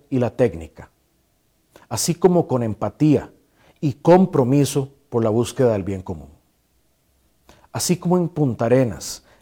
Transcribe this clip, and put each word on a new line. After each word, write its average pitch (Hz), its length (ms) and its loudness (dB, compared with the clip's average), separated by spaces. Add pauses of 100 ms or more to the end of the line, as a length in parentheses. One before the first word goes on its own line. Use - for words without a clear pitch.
(100)
y 135 80 -2
la 120 120 0
técnica, 82 600 -4 (1000)
así 135 260 -4
como 180 340 2
con 123 160 -2
empatía 113 680 0 (500)
y 143 140 -2
compromiso 143 960 2 (180)
por 120 140 -2
la 110 80 0
búsqueda 117 420 0
del 98 120 -4
bien 95 180 -8
común. 76 260 -14 (1400)
Así 170 240 -2
como 175 200 0
en 170 120 0
Punta 131 360 -2
Arenas 117 580 0 (200)